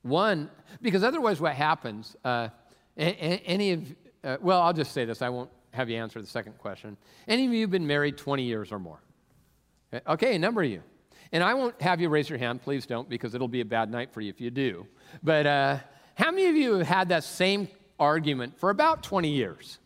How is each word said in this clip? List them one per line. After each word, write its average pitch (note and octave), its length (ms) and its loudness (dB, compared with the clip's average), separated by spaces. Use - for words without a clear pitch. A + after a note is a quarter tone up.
One, E3 480 0
because F#3+ 220 2
otherwise A#3 360 2
what D3+ 140 0
happens, C3+ 720 -2
uh, A#2+ 240 0
a-, D#3 60 -4
a-, F3+ 420 -2
any G3 280 0
of, D3 220 -6
uh, C3+ 160 -4
well, F3+ 220 4
I'll F3 100 4
just D#3 200 -2
say B2+ 120 -2
this. A2+ 160 -6
I B2 80 -2
won't B2 220 -8
have B2 180 -4
you A2+ 80 -4
answer A2+ 240 -10
the G2+ 40 -14
second G#2+ 300 -10
question. G2+ 400 -12
Any B3+ 200 2
of A#3+ 60 0
you A3 160 0
been F3+ 180 0
married D3 300 0
twenty C#3 280 -2
years A2 280 -4
or G#2 60 -6
more? E2 220 -12
Okay, G#3 280 2
a F3 40 0
number G3+ 240 2
of C#3 80 2
you. F2 120 -8
And E3 140 0
I G#3 80 4
won't B3+ 300 -2
have F3 180 2
you E3+ 80 2
raise D3+ 220 2
your C#3+ 80 -6
hand. B2 240 -4
Please C#3 240 -4
don't, A#2+ 200 -6
because A#2 280 -6
it'll B2 140 -4
be B2 120 -2
a A#2 60 -4
bad A2+ 240 0
night A#2+ 240 -8
for A2 80 -10
you G#2 80 -8
if - 100 -16
you A#2+ 100 -6
do. A#2 360 -4
But, D3+ 240 4
uh, C#3 320 2
how D#4 180 2
many F#4+ 140 2
of D#4+ 100 4
you C4 220 4
have E3 100 2
had F#3 220 2
that E3 120 2
same G3 460 0
argument D3 580 2
for F#3 120 2
about D#4 340 2
twenty F3 240 0
years? A#2 580 -4